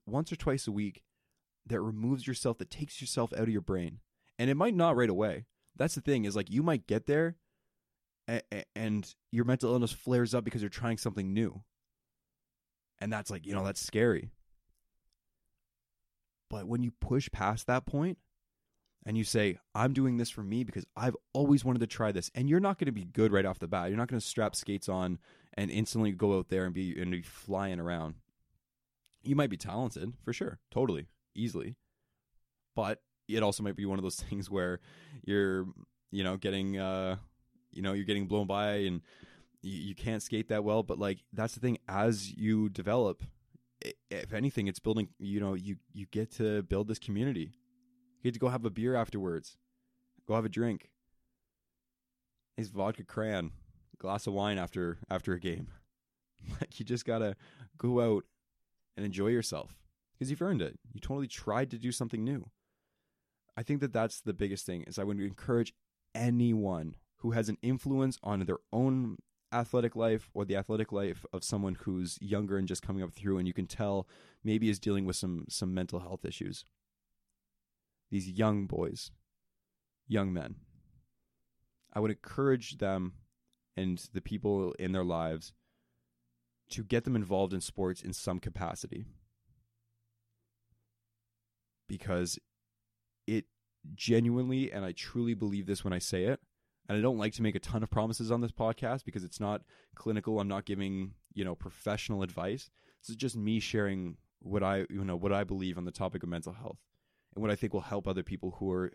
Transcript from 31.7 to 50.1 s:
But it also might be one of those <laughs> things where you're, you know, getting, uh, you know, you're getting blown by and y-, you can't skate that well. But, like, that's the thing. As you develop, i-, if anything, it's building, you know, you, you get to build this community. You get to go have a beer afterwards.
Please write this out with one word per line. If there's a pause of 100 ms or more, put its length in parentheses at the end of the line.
But (260)
it
also
might
be
one
of
those
<laughs>
things
where (440)
you're, (440)
you
know,
getting,
uh, (560)
you
know,
you're
getting
blown
by
and (640)
y-,
you
can't
skate
that
well.
But,
like,
that's
the
thing. (100)
As
you
develop, (640)
i-, (180)
if
anything,
it's
building, (100)
you
know,
you, (160)
you
get
to
build
this
community. (640)
You
get
to
go
have
a
beer
afterwards. (680)